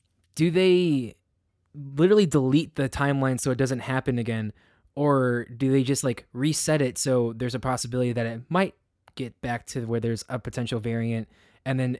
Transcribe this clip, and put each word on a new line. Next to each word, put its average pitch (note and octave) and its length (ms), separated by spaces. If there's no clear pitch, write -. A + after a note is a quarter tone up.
do E3 140
they F3 640
literally D3+ 520
delete C#3+ 500
the C#3 120
timeline C3+ 520
so C#3 120
it B2+ 60
doesn't C3 220
happen C3 380
again? A2 360
Or C3 500
do C3 140
they C3+ 120
just, C3 220
like, A#2+ 260
reset D3 500
it B2+ 160
so B2 360
there's A#2 220
a B2 40
possibility B2 540
that A#2 120
it A2+ 220
might F#3 280
get A#2+ 260
back A#2+ 260
to A#2+ 180
where A#2 140
there's A2+ 300
a B2+ 100
potential A#2 400
variant? A2+ 480
And C3 120
then, B2+ 220